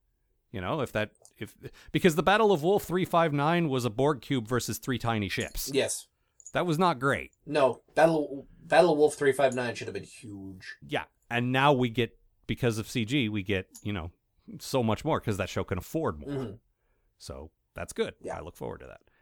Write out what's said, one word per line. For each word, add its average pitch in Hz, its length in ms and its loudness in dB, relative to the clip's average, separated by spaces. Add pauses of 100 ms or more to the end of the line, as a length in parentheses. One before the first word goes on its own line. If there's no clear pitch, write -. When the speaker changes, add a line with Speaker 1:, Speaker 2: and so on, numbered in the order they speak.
(520)
Speaker 1:
You - 100 -10
know, 127 200 -4
if 110 100 -6
that, 107 200 -4 (260)
if, - 180 -12 (380)
because 156 220 4
the 175 80 2
Battle 208 280 6
of 147 120 2
Wolf 196 200 2
three 180 220 -2
five 165 260 2
nine 156 380 2
was 127 160 0
a 120 40 0
Borg 131 320 0
cube 120 260 -2
versus 120 300 -2
three 127 200 -4
tiny 110 320 -2
ships. - 440 -6
Speaker 2:
Yes. - 340 -2 (460)
Speaker 1:
That 151 120 -2
was 156 120 0
not 170 220 2
great. 117 320 -2 (140)
Speaker 2:
No, 135 360 2 (140)
Battle, 147 500 4 (200)
Battle 165 260 6
of 147 60 2
Wolf 147 180 6
three 139 160 4
five 131 240 2
nine 120 200 -2
should - 120 -10
have - 80 -8
been 98 80 -8
huge. 98 720 -16 (100)
Speaker 1:
Yeah, 120 200 -4 (240)
and 120 220 0
now 139 220 6
we 123 160 2
get, 117 280 -2 (280)
because 117 320 0
of 110 100 -4
C 117 180 -2
G, 120 240 0
we 104 120 -4
get, 92 240 -2 (160)
you 104 120 -6
know, 82 180 -8 (480)
so 131 240 -2
much 110 200 0
more 151 160 0
'cause 101 180 -2
that 92 120 -4
show 95 140 -4
can 92 160 -4
afford 110 400 -4
more. 101 100 -12
Speaker 2:
Mm-hmm. 131 240 -6 (640)
Speaker 1:
So 69 320 -14 (240)
that's 87 200 -10
good. 220 280 -6
Speaker 2:
Yeah. 87 160 -12
Speaker 1:
I 82 40 -12
look 85 140 -16
forward 113 260 -12
to 65 60 -20
that. 55 120 -20 (220)